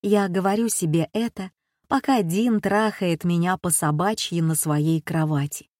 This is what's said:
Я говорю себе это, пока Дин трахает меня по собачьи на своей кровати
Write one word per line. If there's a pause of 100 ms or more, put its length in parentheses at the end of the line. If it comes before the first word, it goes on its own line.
Я
говорю
себе
это, (380)
пока
Дин
трахает
меня
по
собачьи
на
своей
кровати (120)